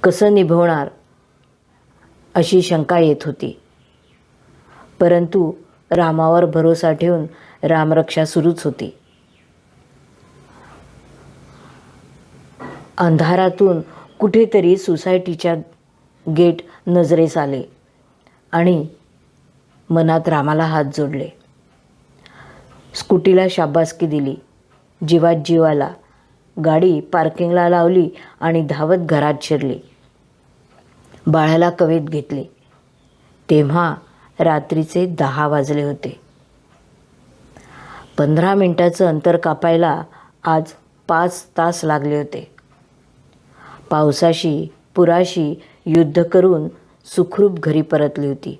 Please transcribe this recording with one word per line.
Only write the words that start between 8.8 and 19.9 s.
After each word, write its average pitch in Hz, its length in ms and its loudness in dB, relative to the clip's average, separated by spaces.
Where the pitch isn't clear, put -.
अंधारातून 175 840 2
कुठेतरी 208 580 2
सोसायटीच्या 180 760 -2
गेट 170 200 4
नजरेस 165 500 2
आले 139 260 -4
आणि 170 340 2